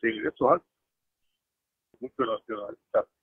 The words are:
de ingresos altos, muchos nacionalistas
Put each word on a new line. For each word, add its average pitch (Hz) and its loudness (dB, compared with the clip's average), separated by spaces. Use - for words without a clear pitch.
de 113 0
ingresos 123 0
altos, 180 2
muchos 131 -4
nacionalistas 107 -4